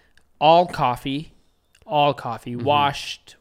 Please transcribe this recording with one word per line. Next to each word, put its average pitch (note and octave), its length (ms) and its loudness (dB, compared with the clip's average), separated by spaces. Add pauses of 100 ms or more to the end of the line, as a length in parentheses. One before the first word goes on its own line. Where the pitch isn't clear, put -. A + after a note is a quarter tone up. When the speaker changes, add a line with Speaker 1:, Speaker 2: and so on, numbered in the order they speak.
(400)
Speaker 1:
All E3 260 6
coffee, C#3 680 -4 (520)
all C#3+ 280 2
coffee, A#2+ 420 -10
Speaker 2:
Mm-hmm. A#2+ 100 -8
Speaker 1:
washed, C#3+ 760 -2